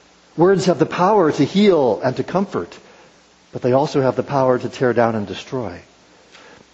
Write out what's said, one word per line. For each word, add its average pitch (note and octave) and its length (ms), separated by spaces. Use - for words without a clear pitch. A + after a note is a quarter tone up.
Words F3+ 300
have E3 120
the D3+ 80
power F3+ 440
to C#3+ 140
heal D#3 560
and C3 160
to C3 80
comfort, F3 540
but B2 100
they B2 100
also C#3+ 280
have B2+ 160
the C3 60
power C3 360
to A2+ 100
tear B2 240
down A#2 220
and G#2 120
destroy. G2 560